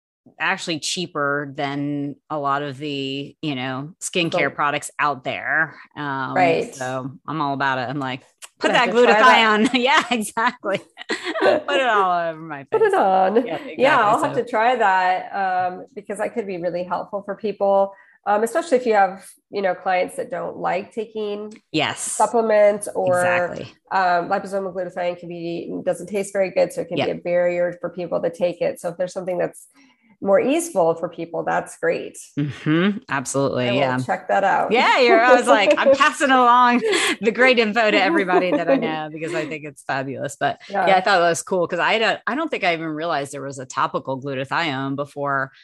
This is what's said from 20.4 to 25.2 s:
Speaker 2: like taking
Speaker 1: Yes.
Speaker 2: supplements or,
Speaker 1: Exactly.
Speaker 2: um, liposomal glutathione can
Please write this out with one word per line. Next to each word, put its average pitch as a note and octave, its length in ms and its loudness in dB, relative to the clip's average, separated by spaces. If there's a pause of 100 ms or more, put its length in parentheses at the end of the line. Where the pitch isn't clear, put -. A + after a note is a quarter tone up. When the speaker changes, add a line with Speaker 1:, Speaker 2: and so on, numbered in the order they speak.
Speaker 2:
like F3 340 -4
taking G#3+ 600 -8 (180)
Speaker 1:
Yes. C3 280 -2
Speaker 2:
supplements G#3 920 2
or, F#3 220 0
Speaker 1:
Exactly. F3 560 -2 (180)
Speaker 2:
um, F3 380 0
liposomal G3 460 -4
glutathione F3 440 -6
can E3+ 120 -14